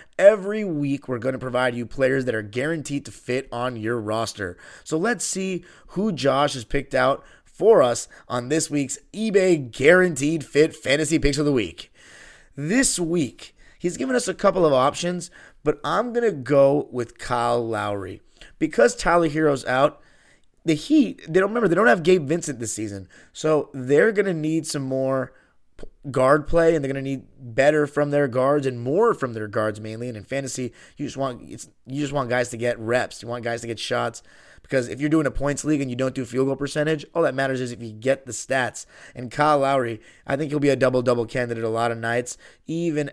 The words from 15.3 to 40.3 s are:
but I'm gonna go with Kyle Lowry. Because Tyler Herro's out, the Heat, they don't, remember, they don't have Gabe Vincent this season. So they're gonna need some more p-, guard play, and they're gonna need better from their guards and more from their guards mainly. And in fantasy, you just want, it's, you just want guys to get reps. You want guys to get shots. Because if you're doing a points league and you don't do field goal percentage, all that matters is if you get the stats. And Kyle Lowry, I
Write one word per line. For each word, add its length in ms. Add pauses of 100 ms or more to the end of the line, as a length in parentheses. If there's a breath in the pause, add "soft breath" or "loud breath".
but 180
I'm 300
gonna 180
go 600
with 260
Kyle 480
Lowry. 560 (380 loud breath)
Because 340
Tyler 340
Herro's 360
out, 360 (640 soft breath)
the 100
Heat, 540
they 120
don't, 100
remember, 160
they 80
don't 140
have 160
Gabe 240
Vincent 320
this 120
season. 360 (240 soft breath)
So 420
they're 380
gonna 200
need 320
some 180
more 500 (460 soft breath)
p-, 80 (260)
guard 340
play, 300
and 80
they're 80
gonna 100
need 220 (160)
better 480
from 240
their 160
guards 380
and 120
more 360
from 180
their 160
guards 320
mainly. 260
And 100
in 60
fantasy, 500 (240 loud breath)
you 100
just 100
want, 260
it's, 260 (180)
you 140
just 120
want 180
guys 200
to 60
get 220
reps. 420
You 60
want 160
guys 200
to 40
get 140
shots. 420 (380 soft breath)
Because 280
if 120
you're 80
doing 160
a 60
points 340
league 160
and 80
you 80
don't 180
do 120
field 220
goal 80
percentage, 580
all 80
that 120
matters 240
is 140
if 100
you 80
get 360
the 60
stats. 520 (300 loud breath)
And 160
Kyle 300
Lowry, 380 (280 soft breath)
I 100